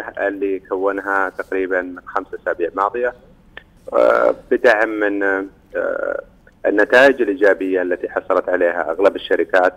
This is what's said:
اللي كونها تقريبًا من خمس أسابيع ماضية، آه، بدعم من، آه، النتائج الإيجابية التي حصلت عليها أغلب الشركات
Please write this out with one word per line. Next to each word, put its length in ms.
اللي 300
كونها 720
تقريبًا 540
من 240
خمس 200
أسابيع 320
ماضية، 400
آه، 420
بدعم 380
من، 340
آه، 1000
النتائج 560
الإيجابية 600
التي 260
حصلت 400
عليها 420
أغلب 260
الشركات 600